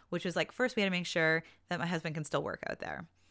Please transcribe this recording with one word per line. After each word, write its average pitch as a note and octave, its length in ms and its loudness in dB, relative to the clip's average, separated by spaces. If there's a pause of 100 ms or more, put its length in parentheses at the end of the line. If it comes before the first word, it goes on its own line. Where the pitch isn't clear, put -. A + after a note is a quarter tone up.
which F3 160 -4
was, F3 100 -2
like, D#3+ 160 0
first B3 240 0
we G#3+ 80 2
had G3 40 4
to F#3+ 40 2
make F3+ 160 0
sure D#3+ 380 4 (240)
that F3 100 -2
my D#3+ 80 -2
husband E3 300 -2
can D#3 80 -2
still C#3+ 180 0
work - 260 -6
out - 120 -6
there. D#2 260 -8 (240)